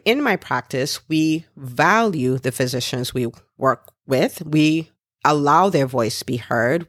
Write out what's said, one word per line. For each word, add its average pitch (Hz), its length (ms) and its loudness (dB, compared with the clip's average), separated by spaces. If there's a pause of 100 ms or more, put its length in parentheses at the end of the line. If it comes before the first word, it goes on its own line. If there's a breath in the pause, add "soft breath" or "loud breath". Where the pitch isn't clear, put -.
in 254 160 2
my 233 140 0
practice, - 760 -6
we 160 380 0 (100)
value 151 800 0
the 127 140 -4
physicians 127 640 -4
we 123 120 -2 (300)
work - 340 -2 (140)
with. 151 400 0
We 156 460 2 (340)
allow 151 440 4
their 143 180 2
voice 120 320 -2
to - 60 -10
be 131 120 -4
heard. 123 520 -2